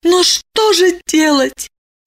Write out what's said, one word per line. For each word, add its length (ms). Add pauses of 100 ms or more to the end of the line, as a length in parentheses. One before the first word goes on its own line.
"Но 200
что 500
же 340
делать? 640 (380)